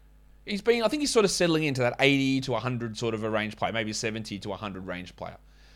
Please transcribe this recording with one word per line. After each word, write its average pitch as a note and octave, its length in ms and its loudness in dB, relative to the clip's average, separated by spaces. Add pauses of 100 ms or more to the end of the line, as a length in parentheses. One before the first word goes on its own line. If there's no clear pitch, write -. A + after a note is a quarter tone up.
(460)
He's G#3 160 -4
been, A#3 200 4
I G#3+ 60 4
think D4+ 120 -2
he's C#4+ 120 0
sort G#3+ 140 6
of F3+ 40 2
settling E3 340 2
into C3 180 0
that A#2+ 180 2
eighty C3+ 400 4
to B2+ 140 -2
a A2+ 40 0
hundred A#2 380 -4
sort A#2 160 -2
of G#2+ 120 -4
a A2 60 -2
range G#2+ 260 -2
player, G2 160 -2
maybe A2 200 -2
seventy A2 460 -4
to G2+ 140 -6
a F#2+ 40 -6
hundred F#2 300 -8
range F2+ 280 -8
player. F2 220 -12 (400)